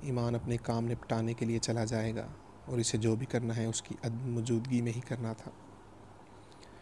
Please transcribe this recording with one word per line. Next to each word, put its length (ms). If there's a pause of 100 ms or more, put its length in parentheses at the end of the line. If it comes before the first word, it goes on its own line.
ایمان 340
اپنے 220
کام 280
نپٹانے 480
کے 120
لیے 140
چلا 260
جائے 300
گا 120 (380)
اور 120
اسے 200
جو 180
بھی 100
کرنا 320
ہے 80
اس 160
کی 220
عدم 300
موجودگی 480
میں 140
ہی 60
کرنا 320
تھا۔ 180 (1300)